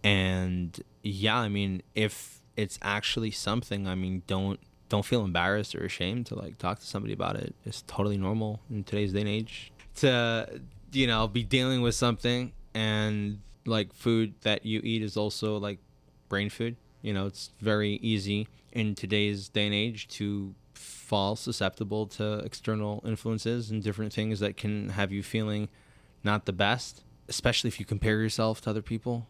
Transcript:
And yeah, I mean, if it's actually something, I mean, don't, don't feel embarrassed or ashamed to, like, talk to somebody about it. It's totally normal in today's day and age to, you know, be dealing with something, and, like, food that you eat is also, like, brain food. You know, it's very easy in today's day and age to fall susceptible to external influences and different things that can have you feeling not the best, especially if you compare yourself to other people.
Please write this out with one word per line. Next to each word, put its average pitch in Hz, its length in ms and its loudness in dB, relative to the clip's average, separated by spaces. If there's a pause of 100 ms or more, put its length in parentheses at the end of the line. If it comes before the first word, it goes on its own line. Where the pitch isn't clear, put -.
And 92 720 2 (260)
yeah, 107 340 2
I 110 120 2
mean, 101 340 0 (100)
if - 480 -2 (160)
it's 104 240 -4
actually 104 500 -2
something, 101 540 -2
I 92 100 -2
mean, 92 320 -2
don't, 98 320 0 (280)
don't 104 160 2
feel 117 220 2
embarrassed 95 500 2
or - 80 -4
ashamed 98 440 -2
to, - 80 -6
like, 92 220 -10
talk 92 220 -2
to - 60 -20
somebody 104 280 -4
about 95 220 -2
it. - 180 -6 (120)
It's - 200 -10
totally 101 320 0
normal 107 520 -2
in 104 160 -4
today's 104 260 0
day 98 80 2
and 104 100 0
age - 440 -4 (220)
to, 120 680 2 (320)
you 131 140 6
know, 110 200 4
be 113 160 0
dealing 127 380 4
with 120 140 4
something, 123 580 2 (200)
and, 107 680 0 (240)
like, 110 280 2
food 113 480 2
that 107 240 2
you 110 200 0
eat 113 160 0
is 107 160 -2
also, 107 400 0
like, 101 220 -4 (500)
brain 101 200 0
food. 117 280 -4 (240)
You 107 120 -2
know, 98 120 0
it's - 340 -8
very 104 360 2
easy 104 520 0 (240)
in 107 240 0
today's 104 540 0
day 104 160 2
and 104 100 0
age 107 340 -2
to 101 460 -4 (180)
fall - 600 0
susceptible 104 720 -2
to 107 320 -2
external 107 680 -4
influences 113 640 -2
and 110 140 -2
different 107 300 -2
things 107 260 0
that 101 160 0
can 104 340 -2
have 95 220 0
you 98 120 -2
feeling 107 440 -2 (560)
not 104 220 4
the 98 80 0
best, 104 500 2 (240)
especially - 400 2
if - 120 -4
you 101 60 -6
compare 110 360 2
yourself 110 400 0
to - 80 -2
other 107 120 -2
people. 117 480 -4